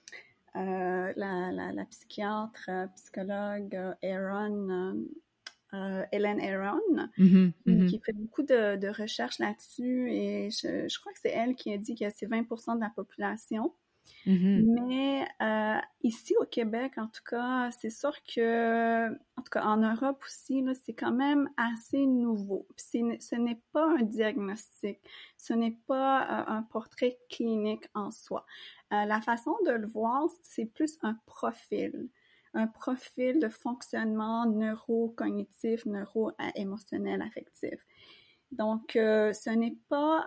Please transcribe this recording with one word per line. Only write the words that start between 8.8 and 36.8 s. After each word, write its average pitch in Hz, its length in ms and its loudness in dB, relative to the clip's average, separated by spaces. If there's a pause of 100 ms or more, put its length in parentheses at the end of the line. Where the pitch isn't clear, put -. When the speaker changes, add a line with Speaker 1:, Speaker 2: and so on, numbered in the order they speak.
Speaker 1:
recherches 214 500 -6
là-dessus 247 720 -2
et 202 400 -2
je, - 380 -4
je - 120 -6
crois 403 120 -14
que - 100 -16
c'est - 80 0
elle 247 240 0
qui 220 180 -6
a 202 60 -4
dit 214 160 -6
que 226 100 -6 (120)
c'est 202 100 -8
vingt 226 180 -2
pour 226 140 -6
cent 233 160 -4
de 233 60 -2
la 214 100 -4
population. 220 840 -4 (540)
Speaker 2:
Mm-hmm. 202 600 6
Speaker 1:
Mais, 269 380 0 (180)
euh, 214 380 2 (220)
ici 240 380 0
au - 60 2
Québec, 233 500 -2
en 220 120 -4
tout - 200 -18
cas, 247 420 0 (100)
c'est 226 100 -6
sûr 277 220 -2 (200)
que, 226 800 2
en - 320 -10
tout - 80 -20
cas - 140 0
en 214 140 4
Europe 226 460 2
aussi, - 380 -4
là, 262 100 0 (120)
c'est 220 100 -10
quand 233 180 -2
même 277 440 4
assez 240 500 0
nouveau. 226 600 2 (100)
Puis - 160 -8
c'est, 233 280 0
ce - 140 -6
n'est 233 260 0 (120)
pas 311 160 4 (100)
un 233 40 2
diagnostic, 208 960 -2 (360)
ce - 180 -6
n'est 233 220 2 (120)
pas, 269 340 4
euh, 220 300 -2
un 220 100 -2
portrait 247 560 -2 (120)
clinique 220 640 -2
en 208 180 -6
soi. - 340 -6 (460)
Euh, 208 120 2
la 214 160 0
façon 240 360 0 (100)
de 277 60 4
le 220 160 -2
voir, 233 400 0 (160)
c'est 226 220 -6
plus 302 360 -2
un 220 140 -2 (100)
profil, - 840 -6 (460)
un 220 140 0
profil 254 720 -2
de 220 80 2
fonctionnement 226 1000 -2
neurocognitif, 220 1400 0
neuro-, 208 440 -2
euh, - 240 -6
émotionnel, 196 680 -4